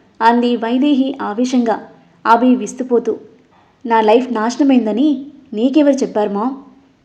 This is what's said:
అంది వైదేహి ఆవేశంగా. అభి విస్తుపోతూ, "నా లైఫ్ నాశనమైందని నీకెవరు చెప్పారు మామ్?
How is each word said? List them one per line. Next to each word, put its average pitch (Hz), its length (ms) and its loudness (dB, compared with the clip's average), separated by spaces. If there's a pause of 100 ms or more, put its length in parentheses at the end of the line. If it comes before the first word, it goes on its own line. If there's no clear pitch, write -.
(220)
అంది 240 340 2
వైదేహి 262 640 0
ఆవేశంగా. 233 640 -2 (380)
అభి 233 280 4
విస్తుపోతూ, 226 640 -4 (680)
"నా 226 140 2
లైఫ్ 233 320 2
నాశనమైందని 247 920 0 (280)
నీకెవరు 277 380 2
చెప్పారు 214 380 -2
మామ్? 214 240 -4 (500)